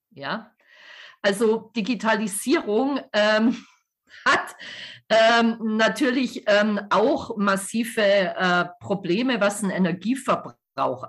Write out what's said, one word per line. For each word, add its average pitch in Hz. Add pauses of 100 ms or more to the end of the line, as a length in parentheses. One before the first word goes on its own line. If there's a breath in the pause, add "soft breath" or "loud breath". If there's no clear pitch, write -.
(120)
ja. 147 (680 loud breath)
Also 220
Digitalisierung, 226 (140)
ähm, 214
<laughs> -
hat, 320 (540 loud breath)
ähm, 226 (200)
natürlich, 240
ähm, 208 (100)
auch 226
massive, 202
äh, 180 (140)
Probleme, 202
was 202
den 196
Energieverbrauch 165